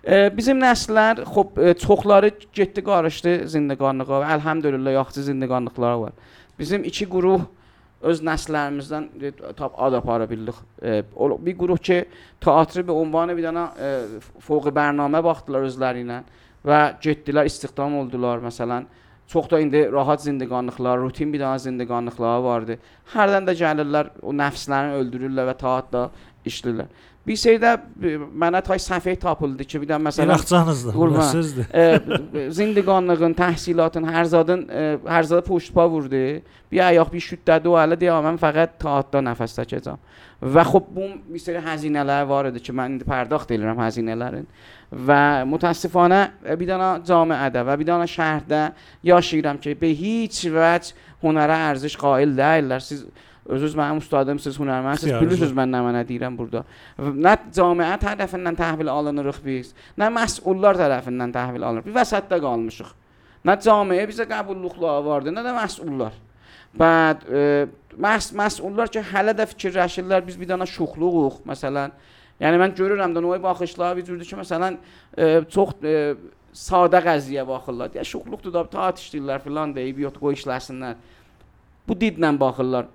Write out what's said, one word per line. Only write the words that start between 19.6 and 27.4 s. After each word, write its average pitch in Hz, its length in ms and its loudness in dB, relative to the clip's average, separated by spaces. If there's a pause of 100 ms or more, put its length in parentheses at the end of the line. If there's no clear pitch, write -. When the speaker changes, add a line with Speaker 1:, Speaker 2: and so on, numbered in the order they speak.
Speaker 1:
indi 147 240 4
rahat 143 380 0
zindaqanlıqlar, 123 720 -2
rutin 135 320 -4
bir 147 80 -4
dənə 135 240 -4
zindaqanlıqlar 120 800 -2
vardı. 117 320 -2 (380)
Hərdən 196 340 2
də 180 140 2
gəlirlər, 151 500 0 (100)
o 131 140 -6
nəfslərini 143 640 -2
öldürürlər 127 540 -4
və - 80 -6
teatrda 127 480 -2 (360)
işləyirlər. - 440 -6 (320)
Bir 214 160 -4
şeydə, 226 380 4 (260)